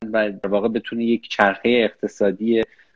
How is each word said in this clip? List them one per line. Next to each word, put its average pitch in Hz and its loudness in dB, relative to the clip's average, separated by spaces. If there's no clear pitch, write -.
و 107 0
در 98 -8
واقع 104 0
بتونه 117 -4
یک 117 0
چرخه 101 2
اقتصادی، 110 0